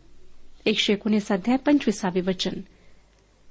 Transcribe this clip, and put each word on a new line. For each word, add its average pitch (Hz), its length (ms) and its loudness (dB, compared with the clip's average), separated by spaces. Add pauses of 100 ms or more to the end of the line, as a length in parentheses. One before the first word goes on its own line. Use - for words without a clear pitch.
(640)
एकशे 214 280 2
एकोणीस 208 380 0
अध्याय 208 260 2
पंचवीसावे 214 640 2
वचन, 185 400 -4 (880)